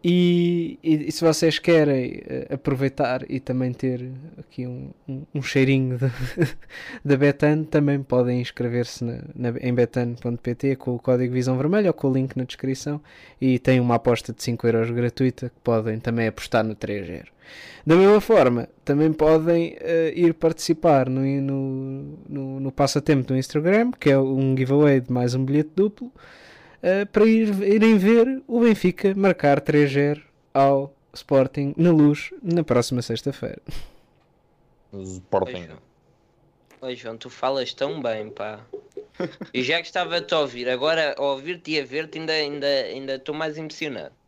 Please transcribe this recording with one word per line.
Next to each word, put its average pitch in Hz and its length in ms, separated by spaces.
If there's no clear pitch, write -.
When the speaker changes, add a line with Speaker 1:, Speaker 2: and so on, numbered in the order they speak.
Speaker 1:
E, 175 760
e, 156 260
e 156 40
se - 120
vocês 156 360
querem, 151 640
eh, 131 240
aproveitar 135 800
e 135 80
também 127 340
ter 127 380
aqui 127 300
um, 131 240
um, 135 140
um 147 80
cheirinho 131 560
de, 127 140
<laughs> - 540
da 143 120
Betano, 147 480
também 143 380
podem 123 380
inscrever-se 120 640
na, 120 160
na, 120 180
em 123 120
betano 120 480
ponto 120 220
P 120 140
T 139 180
com 123 220
o - 20
código 127 340
Visão 127 240
Vermelha 180 340
ou - 40
com - 160
o - 20
link 131 240
na 131 60
descrição 135 580
e 127 200
têm 131 180
uma 123 160
aposta 117 380
de - 100
cinco 120 240
euros 117 240
gratuita 120 600
que - 120
podem 113 380
também 117 260
apostar 110 380
no 110 100
três 101 320
zero. 85 220
Da 156 80
mesma 196 260
forma, 127 480
também 151 280
podem, 160 680
eh, 165 380
ir 170 180
participar 160 720
no, 131 120
no, 135 800
no, 135 300
no 135 140
passatempo 139 560
do 131 80
Instagram, 185 560
que - 180
é 135 80
um 135 380
giveaway 135 440
de 123 120
mais 123 240
um 131 80
bilhete 151 320
duplo, 208 340
eh, 196 200
para 214 220
ir, 220 220
irem 214 340
ver 233 520
o 233 120
Benfica 196 540
marcar 180 460
três 147 320
zero 143 280
ao 139 400
Sporting 139 640
na 170 160
Luz 147 380
na 170 220
próxima 120 380
sexta-feira. - 580
Speaker 2:
O 101 100
Sporting. 95 520
Speaker 3:
Oi, 87 120
João. 78 120
Oi, 127 160
João, 117 200
tu 120 140
falas 131 420
tão 147 300
bem, 110 280
pá. 104 300
Eu - 80
já 151 160
gostava 170 420
de - 60
te - 80
ouvir, 123 340
agora 147 480
a 131 60
ouvir-te 151 500
e 151 80
a 135 40
ver-te 156 340
ainda, 160 140
ainda, 143 340
ainda 135 500
estou 147 180
mais 156 220
emocionado. 147 560